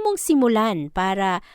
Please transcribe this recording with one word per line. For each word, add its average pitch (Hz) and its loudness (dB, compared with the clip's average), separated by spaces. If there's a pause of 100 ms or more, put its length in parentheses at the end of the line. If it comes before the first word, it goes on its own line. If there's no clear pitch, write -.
mong 403 -2
simulan 220 0
para 190 -2 (160)